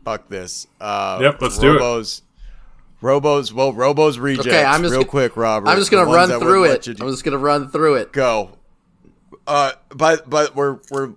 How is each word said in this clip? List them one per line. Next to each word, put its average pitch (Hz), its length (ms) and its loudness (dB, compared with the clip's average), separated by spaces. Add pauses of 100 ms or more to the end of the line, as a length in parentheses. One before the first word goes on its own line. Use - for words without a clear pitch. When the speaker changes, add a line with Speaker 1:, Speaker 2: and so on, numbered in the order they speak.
Speaker 1:
fuck 107 240 -8
this. 92 380 -12 (140)
Uh, 98 400 -4
Speaker 2:
Yep, 143 220 0
let's 113 160 -4
do 143 180 4
it. 131 40 2
Speaker 1:
Robos. 117 420 -4 (800)
Robos, 139 500 0
well, 131 220 0
Robos 143 460 0
rejects, 131 280 -2
Speaker 3:
Okay, 151 160 4
I'm 143 180 2
just 175 100 -2
Speaker 1:
real 131 100 2
Speaker 3:
g-, 131 60 -6
Speaker 1:
quick, 131 280 -2
Robert. 110 320 0
Speaker 3:
I'm 170 80 4
just 196 140 0
gonna 190 140 6
Speaker 1:
The 151 60 0
ones - 60 4
Speaker 3:
run 170 140 6
Speaker 1:
that 120 100 -2
Speaker 3:
through 185 220 2
Speaker 1:
wouldn't 170 40 6
Speaker 3:
it. 143 120 4
Speaker 1:
let - 80 -16
you 117 80 -8
do 107 100 -10
Speaker 3:
I'm 135 60 -4
just 131 140 -8
gonna 139 140 -2
run 143 300 0
through 151 280 0
it. 113 160 -6
Speaker 1:
Go. 113 400 -2 (960)
Uh, 143 260 0 (180)
but, 156 400 0
but 143 260 -2
we're, 139 220 -2 (120)
we're, 135 260 -6